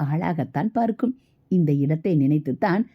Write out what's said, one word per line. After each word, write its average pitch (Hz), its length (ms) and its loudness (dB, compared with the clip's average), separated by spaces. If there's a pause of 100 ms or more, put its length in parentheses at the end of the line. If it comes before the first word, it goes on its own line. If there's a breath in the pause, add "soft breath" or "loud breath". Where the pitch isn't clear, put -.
ஆளாகத்தான் 160 720 -2
பார்க்கும். 240 420 -2 (380 soft breath)
இந்த 170 220 4
இடத்தை 156 420 0
நினைத்துத்தான் 151 680 0 (120 soft breath)